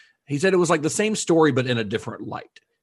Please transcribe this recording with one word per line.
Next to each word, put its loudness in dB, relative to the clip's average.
he -6
said 2
it 4
was 2
like 2
the 0
same -2
story, 4
but 0
in 0
a -2
different -8
light. -14